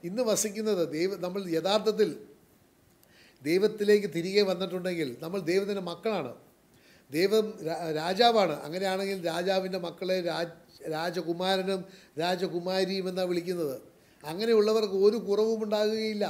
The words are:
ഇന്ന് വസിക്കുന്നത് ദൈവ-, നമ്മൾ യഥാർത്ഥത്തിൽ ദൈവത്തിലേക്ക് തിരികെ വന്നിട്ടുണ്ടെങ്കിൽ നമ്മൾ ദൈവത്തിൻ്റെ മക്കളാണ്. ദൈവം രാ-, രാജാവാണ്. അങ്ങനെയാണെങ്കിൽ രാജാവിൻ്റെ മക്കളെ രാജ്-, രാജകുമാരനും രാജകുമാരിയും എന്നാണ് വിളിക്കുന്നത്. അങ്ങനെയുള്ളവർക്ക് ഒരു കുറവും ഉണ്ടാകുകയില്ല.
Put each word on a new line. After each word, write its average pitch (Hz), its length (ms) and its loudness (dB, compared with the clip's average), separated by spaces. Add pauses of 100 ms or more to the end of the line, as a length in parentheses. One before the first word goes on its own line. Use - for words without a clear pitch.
ഇന്ന് 214 220 -2
വസിക്കുന്നത് 208 540 0 (120)
ദൈവ-, 185 280 0
നമ്മൾ 180 180 -4 (140)
യഥാർത്ഥത്തിൽ 196 540 2 (1300)
ദൈവത്തിലേക്ക് 202 760 2
തിരികെ 190 340 2
വന്നിട്ടുണ്ടെങ്കിൽ 180 600 -2 (140)
നമ്മൾ 175 160 -6 (100)
ദൈവത്തിൻ്റെ 196 400 0
മക്കളാണ്. 170 420 -4 (800)
ദൈവം 196 360 2 (220)
രാ-, 165 140 -4 (200)
രാജാവാണ്. 190 540 4 (100)
അങ്ങനെയാണെങ്കിൽ 190 520 -2 (140)
രാജാവിൻ്റെ 185 560 0
മക്കളെ 185 300 -2 (120)
രാജ്-, 165 300 -6 (360)
രാജകുമാരനും 180 880 -2 (380)
രാജകുമാരിയും 185 920 0
എന്നാണ് 185 220 -2
വിളിക്കുന്നത്. 170 440 -2 (480)
അങ്ങനെയുള്ളവർക്ക് 214 760 2 (100)
ഒരു 220 100 4 (100)
കുറവും 220 380 2
ഉണ്ടാകുകയില്ല. 214 640 0